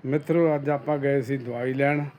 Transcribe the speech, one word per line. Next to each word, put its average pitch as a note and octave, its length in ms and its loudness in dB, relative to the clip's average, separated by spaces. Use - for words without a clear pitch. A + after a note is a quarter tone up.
ਮਿੱਤਰੋ, D3+ 500 2
ਅੱਜ C#3 140 -2
ਆਪਾਂ D3 280 0
ਗਏ C#3 240 2
ਸੀ C3+ 160 -2
ਦਵਾਈ A#2+ 360 -4
ਲੈਣ C#3+ 320 2